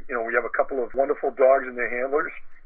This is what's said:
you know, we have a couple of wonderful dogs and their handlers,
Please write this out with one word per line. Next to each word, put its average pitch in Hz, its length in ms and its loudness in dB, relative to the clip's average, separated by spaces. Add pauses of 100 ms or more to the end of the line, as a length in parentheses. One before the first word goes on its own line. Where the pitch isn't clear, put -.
you 127 80 -6
know, 117 80 -2
we 117 160 0
have 117 80 0
a 110 80 -8
couple 139 240 0
of 117 160 -2
wonderful 139 400 0
dogs 135 320 6
and 123 80 -10
their 120 160 -2
handlers, 135 400 -2 (360)